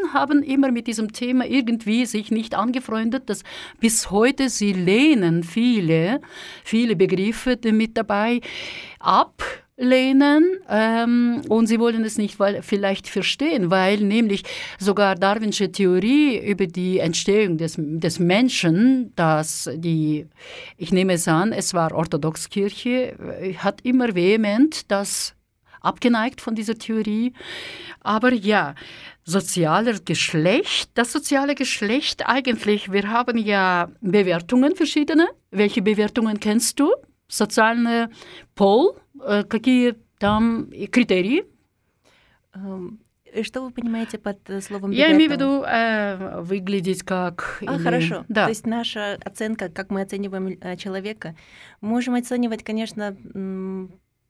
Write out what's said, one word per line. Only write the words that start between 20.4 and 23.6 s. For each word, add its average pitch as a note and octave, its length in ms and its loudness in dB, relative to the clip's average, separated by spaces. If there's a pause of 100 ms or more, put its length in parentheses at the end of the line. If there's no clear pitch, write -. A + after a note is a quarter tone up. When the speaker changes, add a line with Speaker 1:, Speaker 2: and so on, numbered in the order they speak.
Speaker 1:
ich E3+ 160 -6
nehme F#3 220 4
es E3+ 120 0
an, F3 260 2
es - 220 -4
war E3 180 0
Orthodoxkirche, G3 1300 -2 (220)
äh, F#3 140 -6
hat G3 280 -4